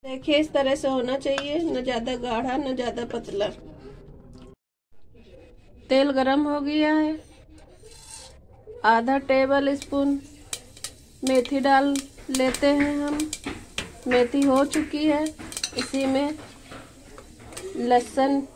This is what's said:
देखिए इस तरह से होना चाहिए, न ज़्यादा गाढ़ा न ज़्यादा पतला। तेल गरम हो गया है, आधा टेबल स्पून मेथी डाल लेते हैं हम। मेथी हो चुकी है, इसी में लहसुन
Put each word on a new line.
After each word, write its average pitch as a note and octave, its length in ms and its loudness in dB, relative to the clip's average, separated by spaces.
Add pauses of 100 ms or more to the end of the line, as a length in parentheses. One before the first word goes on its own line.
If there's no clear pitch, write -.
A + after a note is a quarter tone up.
देखिए C4+ 340 0
इस D4+ 140 2
तरह C#4 240 2
से C#4 120 -4
होना C4 300 0
चाहिए, C#4+ 420 -2
न C4+ 240 -2
ज़्यादा B3 320 -2
गाढ़ा B3 420 -2
न C4+ 180 -2
ज़्यादा A#3+ 300 -4
पतला। G#3 420 -4 (2500)
तेल C4+ 220 4
गरम C4+ 320 2
हो D4 180 -2
गया D4+ 320 2
है, D#4 300 0 (1600)
आधा A#3 320 4
टेबल C4+ 580 2
स्पून C#4 460 -2 (1080)
मेथी C4 300 2
डाल C#4 360 4 (340)
लेते C4 380 2
हैं C#4+ 300 2
हम। D4 340 -2 (760)
मेथी B3 340 4
हो C#4 240 4
चुकी D4+ 400 -2
है, D4+ 220 2 (500)
इसी C4+ 280 -2
में C#4+ 300 0 (1400)
लहसुन C4 800 2